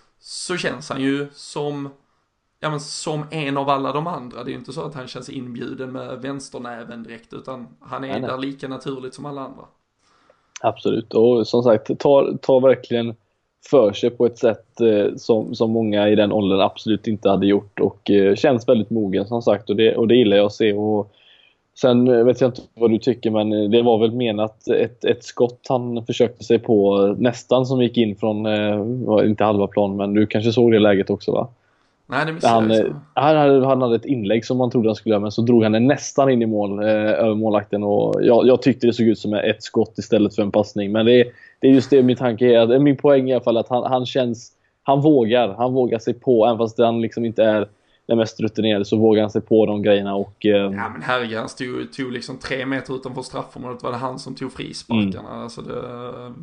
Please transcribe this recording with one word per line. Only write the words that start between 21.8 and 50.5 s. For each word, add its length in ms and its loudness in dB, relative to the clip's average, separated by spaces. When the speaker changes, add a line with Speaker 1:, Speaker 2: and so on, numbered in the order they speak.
Speaker 2:
eh, 160 4
vet 180 2
jag 60 4
inte 140 -6
vad 180 0
du 60 2
tycker, 340 -2
men, 220 0
eh, 160 0
det 120 4
var 180 2
väl 120 2
menat 560 -4
ett, 380 -2
ett 180 -2
skott 460 -4
han 360 -4
försökte 380 -2
sig 160 2
på, 480 2
eh, 100 -2
nästan 480 0
som 160 -2
gick 160 0
in 180 0
från, 300 -4
eh, 400 -2
var 380 0
inte 200 0
halva 240 0
plan, 300 -2
men 160 -2
du 120 2
kanske 280 -2
såg 180 4
det 80 4
läget 300 2
också, 220 -4
va? 180 -4
Speaker 1:
Nej, 180 -4
det 80 -6
missade 200 2
Speaker 2:
Han, 160 2
Speaker 1:
jag, 100 4
så. 80 2
Speaker 2:
eh, 80 -8
han 240 2
hade, 280 4
han 160 2
hade 140 0
ett 100 -6
inlägg 400 -2
som 120 -2
man 140 0
trodde 180 0
han 60 -2
skulle 180 -2
göra, 80 0
men 100 -6
så 100 -4
drog 220 4
han 80 2
den 160 2
nästan 420 0
in 120 2
i 40 0
mål, 340 -4
eh, 80 -2
över 240 0
målvakten. 480 -2
Och 400 0
jag, 240 6
jag 140 4
tyckte 260 2
det 60 2
såg 140 0
ut 120 2
som 140 -6
ett 300 -2
skott 340 -4
istället 380 0
för 60 0
en 100 -2
passning. 400 -2
Men 140 0
det 160 6
är, 60 2
det 80 2
är 40 8
just 180 4
det 140 6
min 140 2
tanke 280 -2
är. 120 6
Att, 60 4
min 160 4
poäng 320 2
är 40 2
i 20 2
alla 80 -2
fall 140 0
att 120 -4
han, 140 -2
han 220 -2
känns... 460 -4
Han 180 2
vågar, 520 4
han 200 -2
vågar 260 0
sig 140 -4
på, 320 2
även 120 2
fast 220 -4
han 220 2
liksom 240 -4
inte 180 0
är 260 2
den 120 0
mest 220 -2
rutinerade, 460 -2
så 120 -2
vågar 240 4
han 100 -2
sig 100 -4
på 240 2
de 160 -4
grejerna 340 0
och... 300 -8
Eh, 60 4